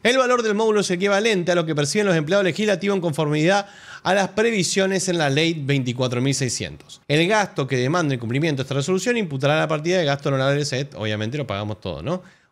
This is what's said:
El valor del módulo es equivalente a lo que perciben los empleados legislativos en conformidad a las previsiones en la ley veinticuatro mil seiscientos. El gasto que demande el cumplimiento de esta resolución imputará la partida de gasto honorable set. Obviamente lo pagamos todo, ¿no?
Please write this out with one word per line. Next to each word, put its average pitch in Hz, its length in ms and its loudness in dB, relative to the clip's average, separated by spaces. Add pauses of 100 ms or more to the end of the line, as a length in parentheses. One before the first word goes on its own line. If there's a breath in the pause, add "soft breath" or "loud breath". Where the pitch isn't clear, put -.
El 247 160 4
valor 247 240 2
del 214 120 0
módulo 214 260 2
es 196 100 0
equivalente 196 640 2
a - 20 4
lo 170 120 2
que 160 80 -2
perciben 147 320 0
los 180 100 4
empleados 175 280 2
legislativos 196 520 0
en 180 60 -2
conformidad 160 640 2 (360 loud breath)
a 180 120 2
las 190 160 2
previsiones 196 800 0
en 175 100 0
la 147 120 2
ley 165 240 2
veinticuatro 127 680 -2
mil 135 140 2
seiscientos. 110 720 -6
El 160 220 2
gasto 190 380 0
que 131 100 -2
demande 143 380 0
el 120 60 -6
cumplimiento 135 420 -2
de - 20 -4
esta 135 100 -6
resolución 185 420 -2
imputará 147 420 0
la 156 100 0
partida 160 300 -2
de 175 60 2
gasto 143 240 -2
honorable 139 360 0
set. 143 320 -6
Obviamente 107 420 -4
lo 135 80 -6
pagamos 104 340 -6
todo, 80 220 -8
¿no? 175 200 -4 (300 loud breath)